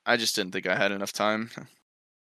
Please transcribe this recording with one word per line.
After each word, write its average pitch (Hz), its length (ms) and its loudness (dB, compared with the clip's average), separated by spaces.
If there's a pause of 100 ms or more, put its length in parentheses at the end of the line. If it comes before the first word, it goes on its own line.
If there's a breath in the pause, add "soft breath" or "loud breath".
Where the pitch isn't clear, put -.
I 117 120 6
just 113 180 0
didn't 95 180 -2
think 92 140 -4
I 90 80 2
had 101 160 4
enough 98 220 -4
time. 107 380 0 (800)